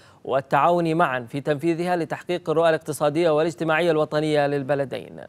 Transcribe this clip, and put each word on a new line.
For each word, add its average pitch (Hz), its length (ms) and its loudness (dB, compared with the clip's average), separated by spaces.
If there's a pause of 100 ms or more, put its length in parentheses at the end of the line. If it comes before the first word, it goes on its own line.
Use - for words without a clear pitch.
(240)
والتعاون 156 680 2
معاً 135 360 0
في 143 100 -6
تنفيذها 165 560 -2
لتحقيق 165 540 -4
الرؤى 165 180 4
الاقتصادية 156 640 0
والاجتماعية 160 600 0
الوطنية 151 560 0
للبلدين. 131 840 -4